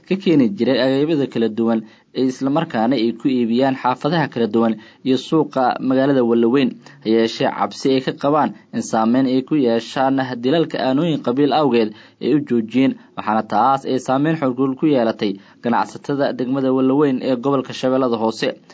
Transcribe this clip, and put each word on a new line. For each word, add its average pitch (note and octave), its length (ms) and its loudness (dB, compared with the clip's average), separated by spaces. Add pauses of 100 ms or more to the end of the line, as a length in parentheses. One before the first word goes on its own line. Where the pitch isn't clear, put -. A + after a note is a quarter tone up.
ka F#3 80 0
keeni D#3 360 2
jiray A2+ 300 0
agabyada C#3 480 0
kala A#2 180 0
duwan A2+ 320 0 (340)
ee C3 140 0
isla C3+ 220 -4
markaana C#3 460 0
ay A#2 180 0
ku - 140 -6
iibiyaan B2+ 500 0
xaafadaha C#3+ 500 0
kala A#2 180 -2
duwan A2+ 280 2 (300)
iyo C3 120 2
suuqa D3 640 0
magaalada C3 440 2
Wallaweyn. A#2 460 2 (320)
Ha - 60 -6
yeeshee, A2+ 380 2
cabsi G2+ 480 -4
ay C3 80 2
ka D#3 100 -6
qabaan C#3+ 420 0 (200)
in A#2 80 -4
saameyn A#2+ 440 0
ay C3 160 0
ku C3 120 -4
yeeshaan C3 640 0 (180)
dilalka D3 420 0
aanooyin C#3+ 440 -2
qabiil C3 320 0
awgeed A#2+ 400 2 (260)
ay A#2 140 0
u D3+ 80 2
joojiyeen, B2 560 0 (180)
waxaana G#2+ 300 -2
taas B2+ 400 2
ay B2+ 120 -2
saameyn C#3 380 0
xooggan C3 400 -2
ku D#3+ 100 -2
yeelatay A2+ 520 0 (240)
ganacsatada A#2 720 -2
degmada C3 400 -2
Wallaweyn C3 480 2
ee B2+ 140 0
gobolka B2+ 360 -2
Shabeellada B2+ 460 0
Hoose. A2 300 -2 (260)